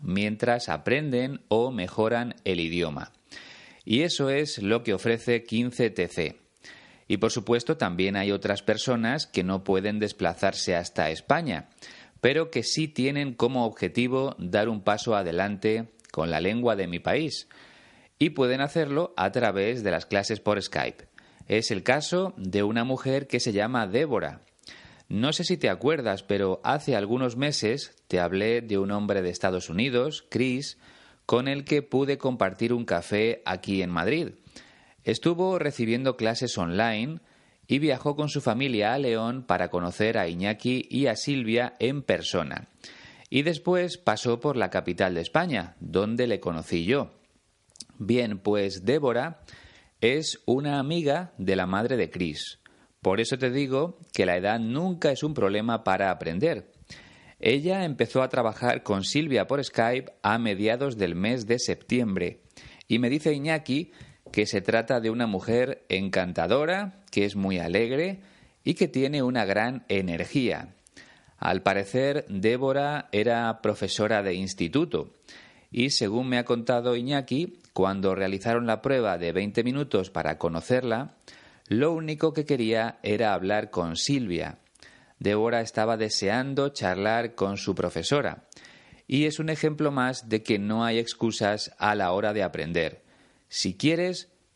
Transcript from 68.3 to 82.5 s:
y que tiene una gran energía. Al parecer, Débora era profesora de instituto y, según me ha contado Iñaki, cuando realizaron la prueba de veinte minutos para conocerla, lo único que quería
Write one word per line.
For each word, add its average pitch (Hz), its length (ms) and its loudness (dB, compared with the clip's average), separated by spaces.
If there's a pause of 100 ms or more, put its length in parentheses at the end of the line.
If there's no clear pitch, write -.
y 175 100 0
que 175 140 2
tiene 135 340 0
una 123 220 0
gran 107 440 0
energía. 87 840 -2 (640)
Al 92 240 0
parecer, 127 640 0
Débora 135 840 0
era 113 500 2
profesora 104 600 0
de 92 100 0
instituto 95 800 -2 (580)
y, 123 200 0
según 120 380 0
me 123 100 0
ha 120 60 0
contado 120 520 0
Iñaki, 135 640 -4 (120)
cuando 95 420 2
realizaron 98 520 0
la 110 140 0
prueba 117 380 2
de 85 140 -2
veinte 101 320 0
minutos 123 440 0
para 80 300 -2
conocerla, 117 800 -2 (500)
lo 139 260 2
único 156 400 0
que 147 120 -2
quería 113 580 0